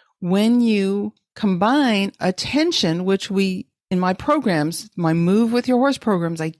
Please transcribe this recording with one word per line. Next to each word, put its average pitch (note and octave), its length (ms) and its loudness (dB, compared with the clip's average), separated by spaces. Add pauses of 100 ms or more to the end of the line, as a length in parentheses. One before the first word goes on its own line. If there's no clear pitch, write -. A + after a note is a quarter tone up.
(200)
when G#3+ 420 2
you G3+ 520 0 (220)
combine G#3 840 2
attention, F#3 840 -2
which F#3+ 260 -2
we, F#3+ 380 -2 (240)
in F#3 80 0
my F#3 140 0
programs, F#3 840 -2
my E3 180 0
Move G3 380 2
With A#3+ 160 -2
Your B3 100 2
Horse C4+ 200 0
programs, E3+ 420 -2
I D#3+ 200 -6